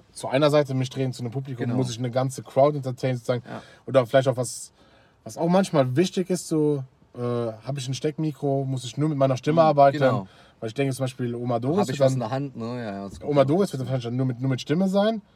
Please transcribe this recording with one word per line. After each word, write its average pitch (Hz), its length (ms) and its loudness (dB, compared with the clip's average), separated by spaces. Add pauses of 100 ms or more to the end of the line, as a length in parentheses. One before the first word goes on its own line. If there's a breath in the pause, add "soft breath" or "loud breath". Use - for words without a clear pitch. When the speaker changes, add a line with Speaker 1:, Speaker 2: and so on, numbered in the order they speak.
(140)
Speaker 1:
zu - 160 -10
einer 143 220 4
Seite 147 240 2
mich 131 160 -2
drehen, 131 220 -4
zu - 100 -12
einem 120 100 -6
Publikum, 135 340 -8
Speaker 2:
Genau. 120 100 -2
Speaker 1:
muss 127 140 0
ich 113 80 -10
eine 123 120 -4
ganze 131 320 -2
Crowd 147 340 2
entertainen, 131 400 -4
sozusagen. 120 300 -4
Speaker 2:
Ja. 117 160 -12 (240 loud breath)
Speaker 1:
Oder 123 200 4
vielleicht 131 220 4
auch 123 80 0
was - 360 -8 (520 soft breath)
was - 120 -16
auch 165 120 0
manchmal 160 480 2
wichtig 185 340 0
ist, 180 180 -4
so, 147 340 0 (320)
äh, 123 60 -10
hab 120 580 -4
ich 127 100 -8
ein 135 60 -4
Steckmikro, 143 720 -2
muss 135 200 -4
ich 117 120 -12
nur 147 120 0
mit 143 100 -2
meiner 131 180 4
Stimme 156 260 2
Speaker 2:
Mhm, 156 60 6
Speaker 1:
arbeiten. 143 300 6
Speaker 2:
genau. 117 280 2 (340 loud breath)
Speaker 1:
Weil 113 80 -6
ich 110 60 -10
denke 135 200 0
zum 131 100 -4
Beispiel, 123 300 -4
Oma 120 240 -2
Doris 143 200 0 (100)
Speaker 2:
Hab 151 60 -4
ich 143 40 -6
Speaker 1:
wird - 20 -6
Speaker 2:
was 135 80 6
Speaker 1:
dann, 131 60 2
Speaker 2:
in 127 60 -2
der 110 100 -4
Hand, 135 260 -6
ne? 113 80 -8 (140)
Ja, 110 140 -8
ja, 98 160 -8
das - 100 -14
kommt 143 120 -6
Speaker 1:
Oma 143 120 6
Speaker 2:
auch 135 40 4
Speaker 1:
Doris 175 240 2
Speaker 2:
dazu. 135 100 -6
Speaker 1:
wird 127 100 -6
wahrscheinlich 120 280 -4
nur 135 80 0
mit, 120 140 -4
nur 135 100 0
mit 131 100 -2
Stimme 180 280 0
sein. 202 340 0 (140 soft breath)